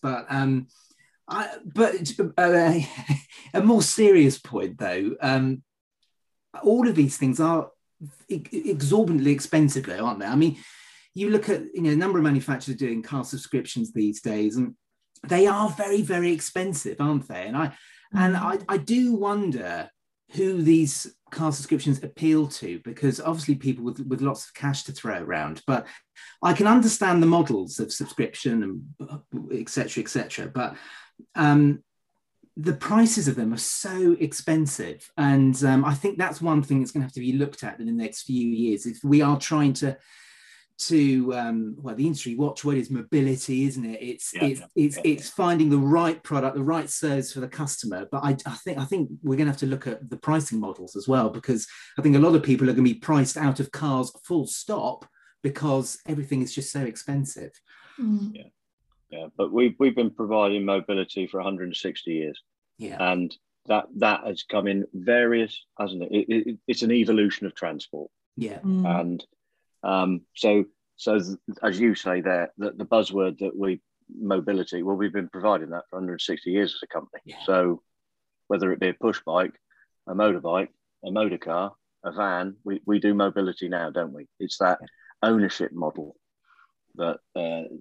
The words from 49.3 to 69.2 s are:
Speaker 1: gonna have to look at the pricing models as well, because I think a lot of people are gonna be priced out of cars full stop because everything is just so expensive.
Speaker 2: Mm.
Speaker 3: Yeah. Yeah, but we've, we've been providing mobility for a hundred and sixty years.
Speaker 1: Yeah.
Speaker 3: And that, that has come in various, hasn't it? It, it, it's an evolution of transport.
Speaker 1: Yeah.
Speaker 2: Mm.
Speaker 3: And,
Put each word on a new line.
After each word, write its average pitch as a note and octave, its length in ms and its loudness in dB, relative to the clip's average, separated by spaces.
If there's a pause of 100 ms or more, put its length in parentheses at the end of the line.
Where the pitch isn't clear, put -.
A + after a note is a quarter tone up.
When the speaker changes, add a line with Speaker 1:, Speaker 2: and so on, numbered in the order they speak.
Speaker 1:
gonna D3 140 2
have C#3 80 -6
to C#3+ 80 -2
look C3+ 200 -4
at A#2 220 -10
the A2+ 80 -10
pricing D3 420 -2
models F#2 360 -10
as G2+ 120 -6
well, B2+ 220 2
because A2+ 380 -4 (300)
I D3 40 -4
think D3 140 6
a C#3+ 40 8
lot E3 160 8
of D3+ 80 4
people B2+ 260 4
are A#2+ 40 2
gonna B2+ 100 4
be B2 100 6
priced C#3 440 2
out C#3 220 0
of - 120 -4
cars C3 400 -2 (120)
full E3 240 -2
stop - 580 -6 (380)
because C#3 640 -2
everything C#3+ 340 -4
is B2+ 140 -4
just C3+ 160 -8
so C#3+ 100 -4
expensive. C3+ 680 -6 (480)
Speaker 2:
Mm. G#3+ 340 -2
Speaker 3:
Yeah. - 100 -18 (680)
Yeah, D#2+ 160 -14 (100)
but F#2 160 -2
we've, A#2 260 2
we've C3 160 4
been A#2 140 0
providing G#2 560 0
mobility F#2+ 640 -2
for F#2+ 120 -6
a F#2 40 -6
hundred F#2 220 -6
and E2+ 100 -8
sixty E2+ 380 -8
years. D#2 280 -6 (380)
Speaker 1:
Yeah. - 200 -12
Speaker 3:
And F2+ 340 0 (340)
that, G#2+ 180 2 (120)
that G#2 280 0
has G2+ 180 -6
come G2+ 240 0
in G2 260 0
various, A#2 680 2 (160)
hasn't F#2 240 -6
it? E2+ 80 -8
It, A2 380 2
it, A2 80 -8 (100)
it's A#2+ 140 -2
an A2+ 100 2
evolution G#2+ 540 2
of F2+ 100 -8
transport. D2+ 540 -8 (260)
Speaker 1:
Yeah. G#2+ 240 -8
Speaker 2:
Mm. F#3 400 0
Speaker 3:
And, - 260 -4 (580)